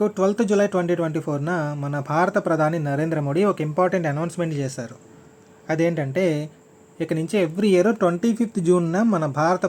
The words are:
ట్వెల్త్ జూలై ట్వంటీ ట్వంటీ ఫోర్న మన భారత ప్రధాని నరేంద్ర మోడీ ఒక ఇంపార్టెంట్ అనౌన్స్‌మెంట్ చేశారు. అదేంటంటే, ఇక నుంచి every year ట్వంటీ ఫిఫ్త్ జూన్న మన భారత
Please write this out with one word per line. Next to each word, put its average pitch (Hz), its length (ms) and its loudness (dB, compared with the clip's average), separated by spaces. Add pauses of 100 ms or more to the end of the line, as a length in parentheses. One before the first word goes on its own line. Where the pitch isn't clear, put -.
ట్వెల్త్ 208 400 2
జూలై 202 240 2
ట్వంటీ 180 280 0
ట్వంటీ 160 240 -2
ఫోర్న 147 580 -2
మన 143 220 -4
భారత 165 380 0
ప్రధాని 165 420 0
నరేంద్ర 151 400 -2
మోడీ 143 240 0
ఒక 190 180 0
ఇంపార్టెంట్ 170 460 0
అనౌన్స్‌మెంట్ 160 460 -4
చేశారు. 131 420 -6 (760)
అదేంటంటే, 156 800 0 (520)
ఇక 165 120 -2
నుంచి 165 320 0
every 180 220 0
year 190 280 4
ట్వంటీ 190 380 0
ఫిఫ్త్ 220 260 -4
జూన్న 175 420 2
మన 196 240 2
భారత 156 440 0